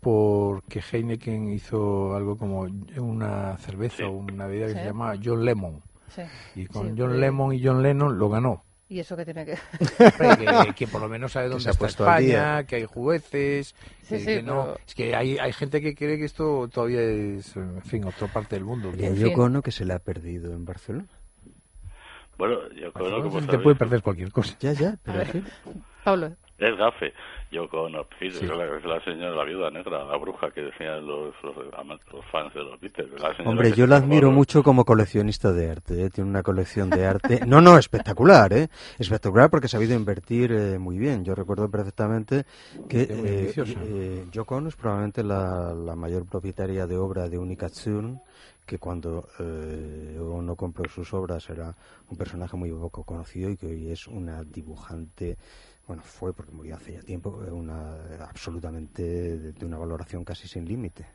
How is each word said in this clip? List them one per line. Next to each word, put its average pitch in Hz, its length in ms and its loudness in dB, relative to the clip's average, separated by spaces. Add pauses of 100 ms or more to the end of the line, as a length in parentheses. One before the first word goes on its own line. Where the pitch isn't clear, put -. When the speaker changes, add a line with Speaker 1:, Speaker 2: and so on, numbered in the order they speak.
Speaker 1:
porque 104 800 2 (100)
Heineken 113 600 -4
hizo 101 600 -2
algo 101 220 -4
como 98 300 -4 (320)
una 104 580 -6
cerveza 101 420 -8
Speaker 2:
Sí. 110 40 -6
Speaker 1:
o 101 80 -6
una 98 360 -10
bebida 101 200 -4
que 110 80 -4
Speaker 3:
Sí. 98 60 -6
Speaker 1:
se 87 40 -8
llama 107 380 -6
John 117 220 0
Lemon. 95 360 -2 (280)
Speaker 3:
Sí. - 140 -16 (340)
Speaker 1:
Y 95 100 -8
con 104 240 -6
Speaker 3:
Sí, 110 100 -8
Speaker 1:
John 127 140 0
Speaker 3:
sí. 127 60 2
Speaker 1:
Lemon 135 340 2
y 127 100 -4
John 131 180 4
Lennon 139 360 2
lo 104 100 4
ganó. 110 360 0 (240)
Speaker 3:
¿Y 185 120 -8
eso 170 160 -10
qué 170 80 -10
tiene 160 220 -12
que 160 100 -8 (640)
Speaker 1:
Hombre, 233 460 6
que, 104 80 -4
que 123 120 -4
por 110 140 -4
lo 107 80 -6
menos 113 240 -8
sabe 127 140 -4
Speaker 4:
Que 127 60 -2
Speaker 1:
dónde 127 100 -6
Speaker 4:
se 117 80 -2
ha - 20 2
Speaker 1:
está 92 60 4
Speaker 4:
puesto 107 280 0
al 165 160 6
Speaker 1:
España, 147 360 4
Speaker 4:
día. 143 80 -6
Speaker 1:
que 127 100 -6
hay 113 80 -4
jueces, 143 920 -4 (280)
Speaker 3:
Sí, - 140 -8
Speaker 1:
que, - 20 -2
Speaker 3:
sí, 208 80 -6
Speaker 1:
que 214 160 -2
no. 135 220 -2
Speaker 3:
pero 143 120 -8 (100)
Speaker 1:
Es - 80 -20
que 117 220 -2
hay, 131 220 0
hay 131 160 -2
gente 147 260 -4
que 147 140 -4
cree 151 240 -4
que 151 80 -4
esto 143 440 -2
todavía 120 300 -2
es, 104 560 -4
en 92 280 -8
fin, 110 200 -6
otra 95 240 -6
parte 107 280 -6
del 95 100 -6
mundo. 107 280 -8
Speaker 4:
Y 92 100 -4
a 95 40 -2
Speaker 3:
En 95 80 0
Speaker 4:
Yoko 110 200 2
Speaker 3:
fin. 131 80 4
Speaker 4:
Ono 131 180 2
que - 80 -4
se 98 160 -6
le 90 80 -2
ha 90 40 -4
perdido 85 540 -8
en 85 140 -10
Barcelona. 107 420 -10 (1300)
Speaker 2:
Bueno, 107 380 -2
Yoko 85 300 -8
Ono, 95 160 -4
Speaker 1:
Barcelona - 20 -4
Speaker 2:
como 98 180 -4
Speaker 1:
se 147 60 -4
te 135 60 2
Speaker 2:
sabéis, 131 100 4
Speaker 1:
puede 147 140 10
perder 117 260 2
cualquier 92 300 -4
cosa. - 280 -2
Speaker 4:
Ya, 139 140 0
ya, 147 160 0
Speaker 3:
A 214 120 -6
Speaker 4:
pero - 160 -6
Speaker 3:
ver, 180 80 -2 (100)
Speaker 4:
en 185 80 -4
fin. - 400 -18 (200)
Speaker 3:
Pablo. 175 280 0 (260)
Speaker 2:
Es 110 180 2
gafe. 101 360 0 (380)
Yoko 80 320 -6
Ono, 80 200 -6
en - 160 -16
fin, 92 140 -6
Speaker 1:
Sí. 87 120 -8
Speaker 2:
es 87 120 -4
la, 85 80 -4 (140)
es 76 60 -14
la 82 200 -4
señora, 87 300 -6
la 76 100 0
viuda 85 260 -4
negra, 82 340 -8
la 71 120 -6
bruja 76 360 -6
que - 100 -12
decían 76 440 -10
los, 73 360 -8
los 71 120 -12 (220)
amantes, 73 360 -16
los 71 140 -16
fans 76 280 -6
de 73 80 -10
los 69 180 -14
Beatles. 78 300 -10 (100)
La 80 160 -2
señora 101 140 -2
Speaker 4:
Hombre, 113 220 4
Speaker 2:
que 101 60 2
Speaker 4:
yo 123 60 8
Speaker 2:
se 127 60 6
Speaker 4:
la 143 60 10
admiro 139 320 8
Speaker 2:
compró - 100 8
Speaker 4:
mucho 143 240 6
como 127 220 8
coleccionista 107 680 4
de 85 180 2
arte, 87 340 -4
¿eh? 95 60 -2
Tiene 98 200 -4
una 98 140 0
colección 95 440 0
de 92 160 2
arte. 101 420 2
No, 135 140 12
no, 175 180 12
espectacular, 113 760 8
¿eh? 151 160 4 (300)
Espectacular 104 520 6
porque 143 160 2
ha 110 40 -2
sabido 113 240 2
invertir, 117 580 0
eh, 101 260 0
muy 92 200 -4
bien. 117 260 0
Yo 92 100 -2
recuerdo 98 360 -2
perfectamente 107 760 -2 (440)
que, 120 180 2
Speaker 1:
Sí, 107 60 -8
muy 107 160 -4
Speaker 4:
eh, 101 120 0
Speaker 1:
ambiciosa. 113 420 -4
Speaker 4:
eh, 92 480 -6
Yoko 110 260 -6
Ono 151 120 -6
es 156 80 -12
probablemente 104 480 -4
la, 92 500 -2
la 85 220 -8
mayor 85 320 -6
propietaria 95 580 -6
de 90 100 -4
obra 92 320 -4
de 87 100 -6
Unica 90 320 -8
Thurn, 110 500 -6 (440)
que - 140 -10
cuando, 85 500 -8 (120)
eh, 78 800 -12
Ono 85 340 -8
compró 85 340 -8
sus - 240 -12
obras 87 380 -8
era 82 240 -12 (340)
un 87 80 -14
personaje 87 400 -10
muy 87 140 -6
poco 82 340 -10
conocido 85 460 -10
y 101 60 -6
que 92 100 -14
hoy 82 240 -10
es 82 160 -12
una 85 380 -12
dibujante, 80 920 -12 (500)
bueno, 82 180 -14
fue - 280 -12
porque 76 200 -16
murió 78 240 -16
hace - 160 -20
ya 82 100 -16
tiempo, 95 420 -12
eh, 87 60 -12
una, 80 460 -12 (320)
absolutamente 82 760 -12
de, 85 500 -6
de - 140 -14
una 82 120 -10
valoración 82 460 -10
casi 90 220 -14
sin 87 180 -12
límite. 95 400 -10 (100)